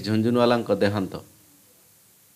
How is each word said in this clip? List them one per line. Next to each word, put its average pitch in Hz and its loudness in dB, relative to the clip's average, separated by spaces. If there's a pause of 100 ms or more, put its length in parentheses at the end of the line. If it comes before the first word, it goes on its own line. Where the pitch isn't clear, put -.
ଝୁଞ୍ଝୁନୱାଲାଙ୍କ 120 0
ଦେହାନ୍ତ। 98 -2 (1200)